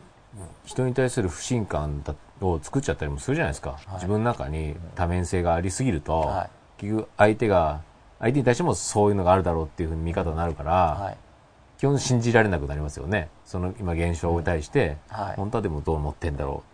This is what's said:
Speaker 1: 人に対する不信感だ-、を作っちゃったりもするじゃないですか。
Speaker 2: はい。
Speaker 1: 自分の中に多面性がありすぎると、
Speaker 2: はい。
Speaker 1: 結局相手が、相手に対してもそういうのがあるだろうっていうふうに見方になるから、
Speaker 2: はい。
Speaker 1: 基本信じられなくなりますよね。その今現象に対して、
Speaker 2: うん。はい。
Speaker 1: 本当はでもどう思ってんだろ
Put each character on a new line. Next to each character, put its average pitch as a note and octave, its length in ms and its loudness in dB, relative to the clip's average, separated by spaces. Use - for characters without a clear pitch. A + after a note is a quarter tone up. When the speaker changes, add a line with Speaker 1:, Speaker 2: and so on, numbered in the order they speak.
Speaker 1:
人 - 240 -2
に B2 60 0
対 B2+ 160 2
す B2 120 0
る F#2 60 4
不 - 160 -6
信 A#2 220 0
感 D2+ 380 -4
だ-、 - 120 -6
を F2+ 220 2
作 - 180 -4
っ - 20 0
ち - 80 -2
ゃ D#2 40 2
っ - 20 -8
た - 80 -6
り D2 80 -2
も C#2+ 80 -6
す - 120 -6
る C#3+ 40 2
じ E3+ 60 2
ゃ - 20 2
な F2+ 60 0
い - 20 -2
で C#2+ 40 -4
す - 60 -12
か。 C#2+ 100 -6
Speaker 2:
は C#2+ 60 -10
い。 - 180 -14
Speaker 1:
自 F2+ 120 -6
分 G#2+ 160 2
の A#2+ 80 2
中 - 160 -4
に D2+ 300 -4
多 F2+ 120 0
面 F2+ 180 0
性 F2+ 180 0
が E2+ 120 2
あ E2+ 40 2
り F#2 120 -2
す C3 120 -2
ぎ C3 80 2
る D#2 80 0
と、 D#2 220 0
Speaker 2:
は F2 240 -2
い。 - 40 -14
Speaker 1:
結 G#2 180 -4
局 A2 220 -2
相 G#2+ 180 8
手 A2+ 140 2
が、 D#2 320 2
相 A2+ 120 0
手 C#3+ 80 2
に B2 60 2
対 B2 100 6
し - 40 -2
て F3+ 40 0
も C3+ 120 2
そ G#2 320 2
う - 20 6
い - 20 4
う G#2 40 2
の F#2 100 0
が F2+ 80 6
あ - 20 6
る F#2 80 4
だ F2 80 0
ろ D#2+ 120 0
う - 20 -6
っ - 20 -6
て - 160 -6
い D#2+ 40 -2
う - 20 -4
ふ - 20 -4
う E2 40 -4
に D#2+ 80 -4
見 E2 100 -2
方 F2 160 -2
に D#2 80 -2
な E2+ 80 0
る E2+ 80 -2
か D2 100 -10
ら、 D2+ 80 -2
Speaker 2:
は F#2+ 400 2
い。 G2 60 -12
Speaker 1:
基 C#3 80 2
本 C#3+ 120 4
信 B2 220 2
じ A#2 100 2
ら A2+ 120 8
れ G#2+ 40 2
な F2 120 2
く C#2 80 -4
な C#2+ 80 -4
り D2 40 -4
ま D2+ 100 -4
す - 80 -10
よ C#2+ 100 -8
ね。 F2+ 200 0
そ - 160 -8
の F2+ 180 -2
今 F#2 140 -4
現 E2+ 260 0
象 E2+ 220 0
に D#2 60 -4
対 E2 180 0
し - 60 -14
て、 E2 280 0
Speaker 2:
う - 60 -16
ん。 - 20 -10
は F#2+ 160 -6
い。 - 20 -12
Speaker 1:
本 G#2 160 -4
当 A#2 60 0
は A2 40 -2
で G2+ 60 0
も D2+ 140 -4
ど E2 100 -2
う D#2 40 2
思 D2 160 -2
っ - 20 -6
て - 160 -6
ん C#2+ 80 -4
だ C#2 80 -4
ろ C#2 180 -6